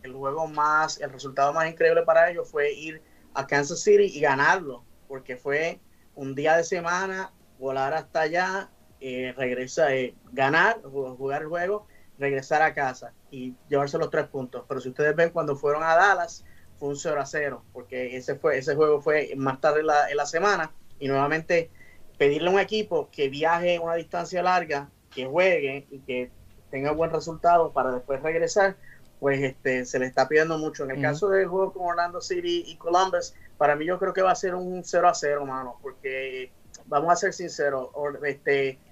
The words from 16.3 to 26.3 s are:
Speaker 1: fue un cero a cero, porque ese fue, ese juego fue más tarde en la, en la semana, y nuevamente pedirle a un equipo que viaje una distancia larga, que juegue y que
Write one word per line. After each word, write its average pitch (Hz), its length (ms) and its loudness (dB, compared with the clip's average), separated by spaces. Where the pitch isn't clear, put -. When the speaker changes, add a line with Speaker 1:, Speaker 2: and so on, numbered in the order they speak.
Speaker 1:
fue 143 100 -6
un 143 60 -4
cero 131 240 -4
a 139 60 -2
cero, 139 380 -6
porque 127 420 -8
ese 131 200 -6
fue, 143 240 0
ese 139 160 -2
juego 151 260 4
fue 151 340 0
más 135 240 -2
tarde 151 200 2
en 156 80 0
la, 147 240 4
en 143 60 -2
la 143 100 -2
semana, 170 440 0
y 139 80 -4
nuevamente 156 640 0
pedirle 160 300 4
a 185 40 2
un 196 60 6
equipo 190 520 -2
que 139 180 0
viaje 170 500 2
una 165 160 -2
distancia 170 480 -4
larga, 165 440 0
que 131 160 -8
juegue 143 640 0
y 139 120 -18
que 123 280 -6